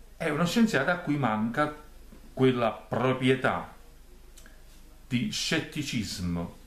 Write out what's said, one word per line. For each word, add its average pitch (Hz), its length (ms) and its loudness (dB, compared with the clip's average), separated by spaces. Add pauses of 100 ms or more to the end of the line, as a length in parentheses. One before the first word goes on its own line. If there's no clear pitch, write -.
(240)
è 160 60 0
uno 151 160 0
scienziato 185 440 4
a 175 60 4
cui 147 220 -2
manca 117 580 0 (580)
quella 120 380 4
proprietà 127 1040 0 (1300)
di 123 240 -2
scetticismo, 92 1400 -4